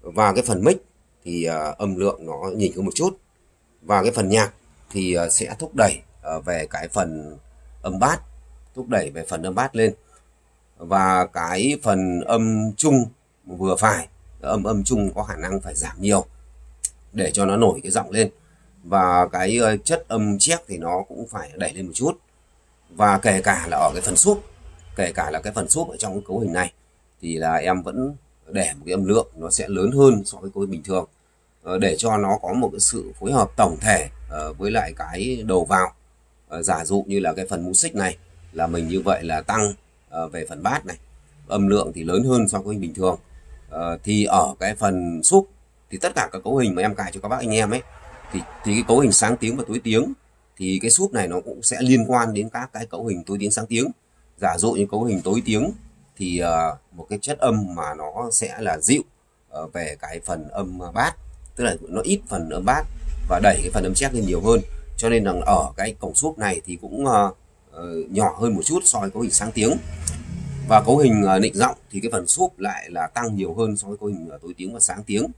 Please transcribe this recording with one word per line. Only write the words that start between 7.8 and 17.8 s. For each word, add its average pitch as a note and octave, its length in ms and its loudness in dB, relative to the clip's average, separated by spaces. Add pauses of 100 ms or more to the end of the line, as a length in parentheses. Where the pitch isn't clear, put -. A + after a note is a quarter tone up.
âm F#2+ 160 -6
bass, C#3+ 240 2 (520)
thúc B2 140 -12
đẩy F#2 220 0
về D#2+ 180 -10
phần E2 140 -6
âm F#2 120 -6
bass B2+ 200 -2
lên. A2 200 4 (840)
Và F#2 500 4
cái F#2 560 -2
phần F#2+ 380 2
âm A2 560 0
trung C3+ 280 4 (420)
vừa F2+ 300 0
phải, G#2+ 320 2 (320)
âm, F#2+ 240 -2
âm G2+ 200 0
trung G#2 300 0
có G#2 80 -6
khả G2 140 -8
năng F#2+ 240 -4
phải D#2 140 -10
giảm - 260 -6
nhiều G2 240 4 (880)
để F#2 180 0
cho G2+ 140 2
nó G2 120 2
nổi G#2+ 260 4